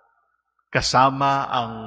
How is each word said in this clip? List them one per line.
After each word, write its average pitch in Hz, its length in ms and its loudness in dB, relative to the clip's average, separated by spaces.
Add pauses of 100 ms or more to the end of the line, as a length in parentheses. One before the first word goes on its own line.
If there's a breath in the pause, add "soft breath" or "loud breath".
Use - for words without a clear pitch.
(680)
kasama 135 800 2
ang 117 260 -4 (140)